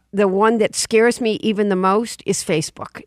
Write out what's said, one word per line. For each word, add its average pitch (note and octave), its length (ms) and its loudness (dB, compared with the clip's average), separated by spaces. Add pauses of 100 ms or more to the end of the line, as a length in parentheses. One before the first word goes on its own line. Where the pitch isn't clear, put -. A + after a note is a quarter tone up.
(120)
the G3+ 180 2
one G#3+ 300 2
that - 160 0
scares A3+ 440 2
me A3 220 -2
even G#3 260 0
the G3 80 0
most F#3+ 500 -2
is - 180 -2
Facebook - 640 -6